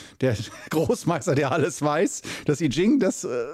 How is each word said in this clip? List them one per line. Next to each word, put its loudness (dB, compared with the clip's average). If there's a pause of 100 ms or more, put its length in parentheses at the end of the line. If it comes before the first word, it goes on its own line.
(220)
der 2 (160)
<laughs> -18
Großmeister, 0
der 2
alles 0
weiß. 0 (240)
Das 0
I 2
Ching, 4
das, 0
äh, -6 (260)